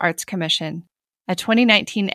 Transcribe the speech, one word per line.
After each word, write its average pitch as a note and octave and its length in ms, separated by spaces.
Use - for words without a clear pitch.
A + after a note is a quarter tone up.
Arts E3 240
Commission, D#3+ 580
a F3+ 60
twenty A3+ 280
nineteen G#3 520